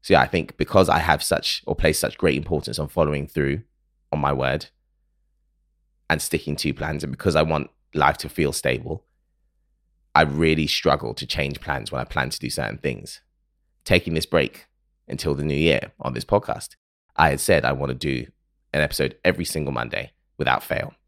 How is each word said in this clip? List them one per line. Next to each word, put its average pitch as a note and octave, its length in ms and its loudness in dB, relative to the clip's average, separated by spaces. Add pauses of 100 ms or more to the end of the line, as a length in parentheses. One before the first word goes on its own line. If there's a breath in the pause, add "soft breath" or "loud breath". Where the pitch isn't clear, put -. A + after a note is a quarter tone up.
So G2 120 4
yeah, D2 80 8
I C2 40 4
think - 300 -2
because F#2 320 4
I D2+ 100 4
have D#2 240 2
such, - 440 -2
or - 100 -2
place D#2 220 2
such - 200 -4
great D2+ 180 2
importance D2 420 -4
on D2+ 100 -4
following D2 380 0
through C#2+ 360 -2 (500)
on D2+ 60 -2
my C#2+ 140 2
word C2+ 340 -2 (1400)
and D#2 120 2
sticking D2+ 360 -4
to D2 180 -2
plans, D2+ 300 -6
and C2+ 80 -8
because D#2+ 240 0
I D#2 60 4
want D#2 280 -2 (220)
life D2+ 260 2
to D2 100 -10
feel C#2+ 240 0
stable, - 520 -4 (1080)
I D#2+ 80 8
really D#2 440 2
struggle C#2 480 0
to - 120 -10
change C#2+ 340 -4
plans C2 320 -6
when C2 80 -4
I B1 40 -4
plan C2+ 260 -4
to - 80 -8
do - 100 -8
certain A1+ 300 -6
things. - 420 -8 (640)
Taking F2+ 300 2
this D#2 120 -2
break - 400 0 (400)
until - 280 -4
the C#2+ 100 -6
new D2+ 100 -2
year D2+ 460 2
on C2+ 140 -6
this - 100 -8
podcast, - 520 -2 (400)
I D#2+ 120 6
had C#2+ 120 0
said D2+ 240 4
I B1+ 80 2
wanna C2+ 220 -4
do C2 320 -4 (460)
an D2 80 0
episode C#2+ 440 -2
every F2 200 2
single C#2+ 280 -4
Monday A#1+ 400 -6 (260)
without B1 240 0
fail. - 320 -6 (140)